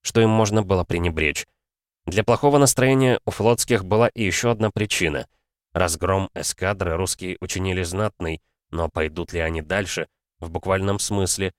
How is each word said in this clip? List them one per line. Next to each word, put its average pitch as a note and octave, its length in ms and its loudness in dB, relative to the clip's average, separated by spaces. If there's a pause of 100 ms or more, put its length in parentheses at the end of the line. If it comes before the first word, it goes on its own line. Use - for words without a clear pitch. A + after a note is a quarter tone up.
что - 200 2
им A2+ 80 6
можно A2 320 4
было F#2 220 0
пренебречь. D#2+ 640 -2 (580)
Для F#2+ 180 0
плохого C#3+ 340 4
настроения C3 680 4
у - 60 -2
флотских A2+ 520 2
была G#2+ 260 2
и - 140 -4
ещё G#2 280 0
одна G#2+ 180 0
причина. E2 580 -2 (460)
Разгром F2+ 600 0
эскадры F#2 640 -4
русские F#2 440 -6
учинили F#2 440 -4
знатный, F2 580 -4 (300)
но E2 180 -2
пойдут D#2+ 440 -6
ли F2 60 -4
они E2 220 -2
дальше, E2+ 460 -4 (320)
в E2+ 100 -12
буквальном F#2+ 500 -2
смысле F#2+ 600 -2